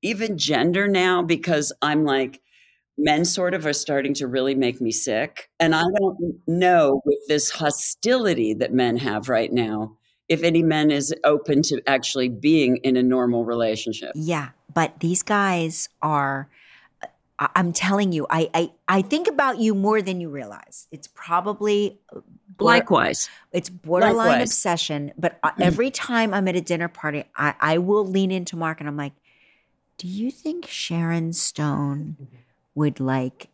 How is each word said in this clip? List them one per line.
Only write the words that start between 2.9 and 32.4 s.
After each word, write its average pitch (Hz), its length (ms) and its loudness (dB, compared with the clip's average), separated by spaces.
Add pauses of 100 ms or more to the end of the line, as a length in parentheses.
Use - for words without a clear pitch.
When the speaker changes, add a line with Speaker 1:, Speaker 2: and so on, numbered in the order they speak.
Speaker 1:
men 151 280 2
sort 180 300 0
of 165 120 -2
are 147 60 0
starting 139 420 -2
to 135 120 -4
really 131 280 0
make 123 260 0
me 117 100 -2
sick. 113 580 -4 (120)
And 165 140 4
I 160 100 2 (160)
don't 180 480 -2
know 165 560 4
with 143 140 2 (100)
this 151 220 0
hostility 156 1040 0
that - 180 -2
men 120 240 2
have 117 320 -4
right 113 240 0
now, 110 440 -2 (320)
if 160 140 0
any 165 200 4
man 156 280 4
is 143 240 0 (100)
open 143 380 2
to 123 240 -2
actually 131 440 0
being 127 480 2
in 131 180 2
a 123 60 2
normal 123 420 2
relationship. 113 720 -4
Speaker 2:
Yeah, 156 320 -4 (260)
but 165 260 0
these 175 220 0
guys 185 680 0 (140)
are, 143 480 -2 (880)
I, - 160 -2
I'm 175 180 2
telling 196 400 0
you, 156 160 -2
I, 160 240 0
I, 165 200 0 (160)
I 190 140 4
think 302 260 0
about 269 300 0
you 220 160 2
more 208 280 2
than 185 180 -4
you 170 80 -8
realize. 127 640 -14
It's 151 240 -18
probably 202 840 0 (120)
border-, - 640 0
Speaker 1:
Likewise. - 560 2 (220)
Speaker 2:
it's 175 180 -4
borderline 180 460 2
Speaker 1:
Likewise. 143 340 4
Speaker 2:
obsession, 151 680 -2
but - 260 -2
I, 156 140 0
Speaker 1:
<clears throat> - 40 -2
Speaker 2:
every 202 300 2
time 226 440 -2
I'm 190 140 0
at 180 80 0
a 180 40 0
dinner 170 280 -4
party, 151 360 -6 (120)
I, 143 240 0
I 160 180 2
will 202 260 2
lean 190 280 0
into 180 240 -6
Mark 160 240 -6
and 151 80 -8
I'm 147 100 -8
like, 143 160 -8 (840)
"Do 180 120 -12
you 208 220 -4
think 330 360 -8
Sharon 165 680 -4
Stone 147 840 -2 (580)